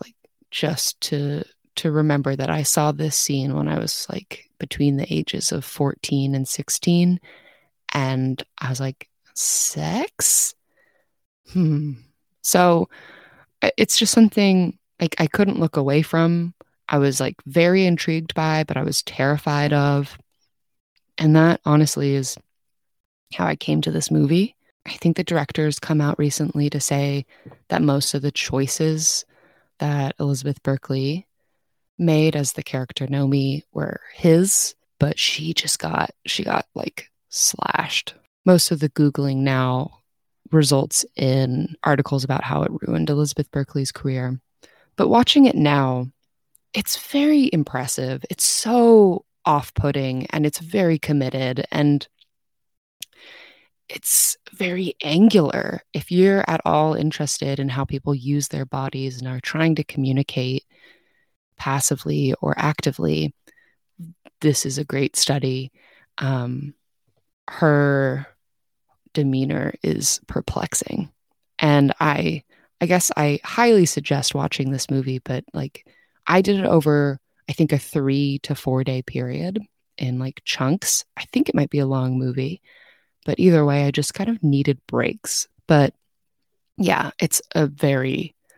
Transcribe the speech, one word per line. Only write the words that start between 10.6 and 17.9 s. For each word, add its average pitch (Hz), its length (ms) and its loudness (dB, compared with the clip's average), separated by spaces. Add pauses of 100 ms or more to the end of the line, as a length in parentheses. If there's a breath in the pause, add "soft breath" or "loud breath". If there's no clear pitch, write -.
Hmm." 156 400 0 (500)
So, 180 460 4 (720 loud breath)
i-, - 160 2
it's - 220 0
just - 160 0
something, 196 640 4 (200)
like, 165 200 -2
I 165 80 2
couldn't 196 340 0
look 165 160 0
away 143 240 2
from. 170 540 0 (340)
I 147 80 0
was, 139 240 2
like, - 240 -4
very 175 400 4
intrigued 165 480 0